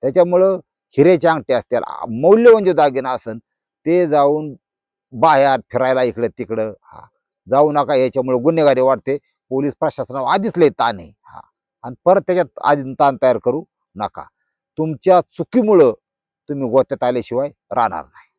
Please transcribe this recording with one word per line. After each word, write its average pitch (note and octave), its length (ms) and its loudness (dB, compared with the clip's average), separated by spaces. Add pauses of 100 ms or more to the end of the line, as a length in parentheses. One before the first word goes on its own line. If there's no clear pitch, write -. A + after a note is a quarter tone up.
त्याच्यामुळं F3+ 580 2 (380)
हिऱ्याच्या D#3+ 340 4
अंगठ्या C3 260 -2
असतील, A#2+ 240 -4
आ, - 240 -10
मौल्यवान G#3 580 4
जे F#3 80 2
दागिना C3+ 380 0
असन, A#2 280 -8 (480)
ते E3+ 220 0
जाऊन D3 460 0 (580)
बाहेर C3+ 480 2 (100)
फिरायला B2+ 320 0
इकडे A#2 260 -2
तिकडं, A2 440 -8 (100)
हा, - 240 -20 (440)
जाऊ C#3+ 220 2
नका. C#3+ 220 -2
याच्यामुळं B2+ 480 -2
गुन्हेगारी D3 380 2
वाढते. C3 380 -2 (300)
पोलीस C3+ 320 -4
प्रशासनावर C3 480 -6
आधीच G3 280 -2
लय E3 120 4
ताण A2+ 300 -2
आहे, G#2 140 -20 (120)
हा, - 160 -20 (420)
आणि B2 120 -14 (100)
परत F#3+ 160 4
त्याच्यात F3+ 440 -4
आधी C3+ 300 -2
ताण C#3 280 0
तयार B2+ 160 2
करू C3+ 260 -4 (320)
नका. G2 280 -10 (540)
तुमच्या D#3+ 420 -2
चुकीमुळं F3+ 720 0 (560)
तुम्ही C#3 220 -6
गोत्यात C3 320 -2
आल्याशिवाय B2 480 -4 (200)
राहणार G2 340 -4
नाही. - 340 -20